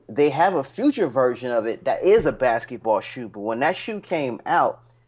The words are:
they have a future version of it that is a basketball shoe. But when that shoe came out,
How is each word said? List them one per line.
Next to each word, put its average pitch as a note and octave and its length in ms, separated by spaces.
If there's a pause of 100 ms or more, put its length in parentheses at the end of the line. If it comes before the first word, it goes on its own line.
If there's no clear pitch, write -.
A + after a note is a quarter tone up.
they C#3+ 220
have E3 240
a D3 100
future A#3 440
version B2 440
of A2+ 140
it A2+ 200
that B2 180
is G3 240
a C#3 40
basketball A2+ 680
shoe. B2 260
But G2+ 140
when A2+ 200
that E3 140
shoe G#3+ 240
came C#3 460
out, D3 340 (280)